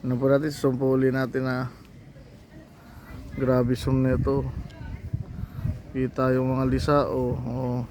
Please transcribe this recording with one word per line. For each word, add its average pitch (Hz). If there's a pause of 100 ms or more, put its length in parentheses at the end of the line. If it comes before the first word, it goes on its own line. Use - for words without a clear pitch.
Ano 127
po 135
natin, 139
zoom 143
po 131
uli 131
natin, 131
ah. 127 (1700)
Grabe 127
zoom 131
nito. 131 (1500)
Kita 131
yung 131
mga 131
lisa, 131
oh, 127
oh. 123 (120)